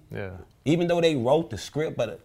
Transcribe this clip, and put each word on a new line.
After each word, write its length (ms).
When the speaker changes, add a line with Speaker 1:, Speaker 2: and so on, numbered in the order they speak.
Speaker 1:
Yeah. 180
Speaker 2:
Even 220
though 140
they 140
wrote 340
the 80
script, 400
but 280